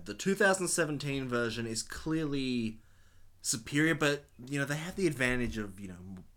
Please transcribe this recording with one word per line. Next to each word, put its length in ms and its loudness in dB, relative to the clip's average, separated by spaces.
the 100 -6
two 200 0
thousand 340 4
seventeen 600 0
version 380 0
is 160 -4
clearly 960 -2
superior, 520 2
but, 300 2
you 120 -2
know, 40 2
they 120 0
have 180 -8
the 140 2
advantage 500 2
of, 220 -6
you 80 -10
know, 340 -12